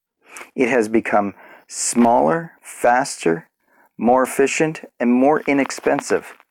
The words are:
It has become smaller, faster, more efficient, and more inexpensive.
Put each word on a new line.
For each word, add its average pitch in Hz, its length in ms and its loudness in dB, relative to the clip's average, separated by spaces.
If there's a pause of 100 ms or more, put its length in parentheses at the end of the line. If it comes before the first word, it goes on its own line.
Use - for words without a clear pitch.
(560)
It 123 140 0
has 120 180 2
become 104 480 -2 (320)
smaller, 139 920 0
faster, - 880 -2 (480)
more 123 260 2
efficient, 147 600 -2 (160)
and 120 120 2
more 135 300 2
inexpensive. - 920 -2 (160)